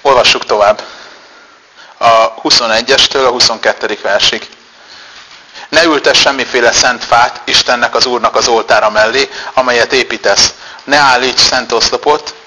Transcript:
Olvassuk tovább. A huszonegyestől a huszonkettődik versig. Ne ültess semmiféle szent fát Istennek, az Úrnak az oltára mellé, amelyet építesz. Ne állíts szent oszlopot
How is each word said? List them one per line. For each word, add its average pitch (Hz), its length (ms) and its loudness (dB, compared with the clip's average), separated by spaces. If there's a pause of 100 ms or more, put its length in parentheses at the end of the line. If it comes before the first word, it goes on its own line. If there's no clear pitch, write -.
Olvassuk 127 440 2
tovább. 104 380 2 (1120)
A 113 100 -2 (100)
huszonegyestől 123 1080 0
a 123 40 4
huszonkettődik 113 720 -2
versig. 104 480 -2 (1200)
Ne 160 160 0
ültess 147 360 2
semmiféle 123 520 0
szent 123 320 -2
fát 123 400 2
Istennek, 123 500 -2
az 117 120 0
Úrnak 117 300 -2
az 113 120 0
oltára 110 420 2
mellé, 113 380 0 (240)
amelyet 123 400 0
építesz. 113 600 0 (300)
Ne 139 120 0
állíts 131 420 2
szent 127 340 0
oszlopot 127 640 -2 (120)